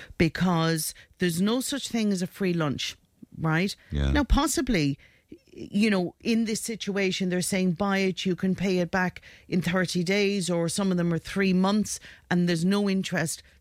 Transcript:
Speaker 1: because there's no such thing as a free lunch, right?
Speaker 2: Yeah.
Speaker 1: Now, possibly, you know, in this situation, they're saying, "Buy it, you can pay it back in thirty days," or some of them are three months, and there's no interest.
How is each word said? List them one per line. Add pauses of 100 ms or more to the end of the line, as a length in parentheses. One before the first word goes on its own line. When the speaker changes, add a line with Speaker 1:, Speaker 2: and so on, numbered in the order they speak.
(180)
Speaker 1:
because (260)
there's
no
such
thing
as
a
free
lunch, (420)
right? (160)
Speaker 2:
Yeah.
Speaker 1:
Now,
possibly, (540)
you
know,
in
this
situation,
they're
saying,
"Buy
it,
you
can
pay
it
back (260)
in
thirty
days,"
or
some
of
them
are
three
months, (300)
and
there's
no
interest. (200)